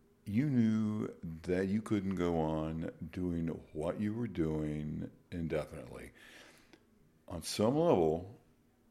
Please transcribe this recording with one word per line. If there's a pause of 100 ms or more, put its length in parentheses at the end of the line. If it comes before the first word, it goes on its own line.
(260)
you
knew (340)
that
you
couldn't
go
on (220)
doing (240)
what
you
were
doing (220)
indefinitely. (1200)
On
some
level, (600)